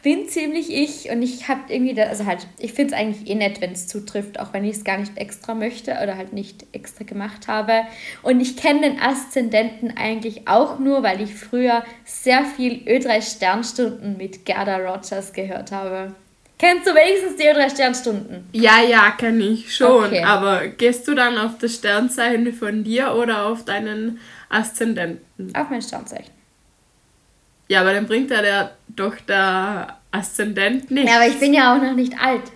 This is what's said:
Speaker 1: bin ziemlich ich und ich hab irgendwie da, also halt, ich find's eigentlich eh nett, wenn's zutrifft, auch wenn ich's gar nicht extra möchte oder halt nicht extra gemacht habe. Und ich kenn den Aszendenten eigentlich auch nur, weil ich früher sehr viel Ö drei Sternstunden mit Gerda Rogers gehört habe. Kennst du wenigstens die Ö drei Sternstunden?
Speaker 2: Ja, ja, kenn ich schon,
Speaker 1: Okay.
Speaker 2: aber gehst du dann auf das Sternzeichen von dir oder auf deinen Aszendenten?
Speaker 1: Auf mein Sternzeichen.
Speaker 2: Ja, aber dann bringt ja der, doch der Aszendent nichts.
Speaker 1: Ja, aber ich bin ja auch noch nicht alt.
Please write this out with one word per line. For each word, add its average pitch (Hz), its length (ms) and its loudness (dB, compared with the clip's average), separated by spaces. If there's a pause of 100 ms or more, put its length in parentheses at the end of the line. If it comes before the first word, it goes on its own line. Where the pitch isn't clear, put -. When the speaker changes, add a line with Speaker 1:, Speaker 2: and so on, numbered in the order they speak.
Speaker 1:
bin 349 240 0
ziemlich 311 420 -4
ich - 420 -4
und 233 100 -2
ich - 260 -6
hab 269 220 -6
irgendwie 254 240 -2
da, 214 140 0
also 214 180 -6
halt, 190 200 -4 (140)
ich 226 140 -8
find's 277 180 0
eigentlich 214 400 -4
eh 202 40 -2
nett, 202 260 -2
wenn's 180 260 -8
zutrifft, 202 500 -10
auch - 140 -10
wenn 202 140 -4
ich's 208 180 -4
gar 190 140 -2
nicht 202 200 -8
extra - 380 -10
möchte 233 480 -6
oder 202 140 -4
halt 190 160 -12
nicht - 400 -12
extra - 320 -16
gemacht 208 420 -12
habe. 220 360 2 (380)
Und 254 200 4
ich - 160 -4
kenn 294 240 2
den 285 180 2
Aszendenten 233 960 0
eigentlich 220 500 -6
auch 247 320 4
nur, 269 260 2
weil 196 180 0
ich 208 140 -8
früher 240 500 0 (180)
sehr 262 400 2
viel 254 420 -4
Ö 247 140 4
drei 226 220 2
Sternstunden 208 960 -2
mit 190 280 -12
Gerda 202 300 -2
Rogers 190 560 -6
gehört 190 400 -8
habe. 190 420 -8 (460)
Kennst 349 260 4
du 381 80 4
wenigstens 370 440 6
die 302 100 4
Ö 302 60 8
drei 285 160 4
Sternstunden? 220 840 -2
Speaker 2:
Ja, 226 300 6
ja, 220 360 6
kenn 226 220 2
ich 220 340 -2
schon, 240 340 6
Speaker 1:
Okay. 196 140 0
Speaker 2:
aber 196 460 2
gehst 240 400 0
du 294 80 0
dann 240 220 2
auf 226 220 -4
das 233 160 -2
Sternzeichen 233 760 0
von 214 320 -4
dir 233 320 -2
oder 226 300 0
auf 226 180 -4
deinen 214 560 -6 (300)
Aszendenten? 190 1080 -4
Speaker 1:
Auf - 140 -4
mein - 120 -6
Sternzeichen. - 540 -14 (1300)
Speaker 2:
Ja, 190 140 4
aber 190 120 4
dann 208 120 0
bringt 240 240 0
ja 220 140 0
der, 202 320 0 (140)
doch 208 260 -4 (120)
der 190 680 -2 (140)
Aszendent 208 800 -2
nichts. 262 200 2
Speaker 1:
Ja, 233 60 6
aber 233 100 8
ich 277 120 0
bin 285 120 4
ja 262 240 6
auch 277 60 4
noch 262 140 0
nicht 254 260 0
alt. 254 220 0 (120)